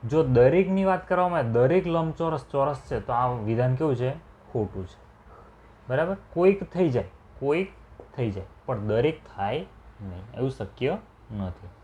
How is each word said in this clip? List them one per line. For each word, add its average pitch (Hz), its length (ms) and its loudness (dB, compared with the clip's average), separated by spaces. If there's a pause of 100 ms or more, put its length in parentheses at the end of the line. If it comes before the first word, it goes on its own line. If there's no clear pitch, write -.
જો 151 160 2
દરેકની 165 600 4
વાત 185 220 0
કરવામાં 180 320 0
આવે, 117 140 -2
દરેક 147 340 4
લંબચોરસ 160 640 -2
ચોરસ 139 280 0
છે, 123 200 -6
તો 113 140 -6
આ 123 200 0
વિધાન 120 420 0
કેવું 147 200 0
છે? 127 200 -2 (380)
ખોટું 98 320 -4
છે, - 100 -18 (920)
બરાબર? 165 300 -2 (160)
કોઈક 185 380 2
થઈ 175 180 2
જાય, 117 160 0 (340)
કોઈક 160 320 -2 (460)
થઈ 117 140 -2
જાય, 95 140 -10 (200)
પણ 107 220 -6
દરેક 120 340 0 (140)
થાય 117 300 -4 (360)
નહીં, 95 360 -12
એવું 131 140 -2
શક્ય 131 460 -4 (340)
નથી. 95 380 -8 (140)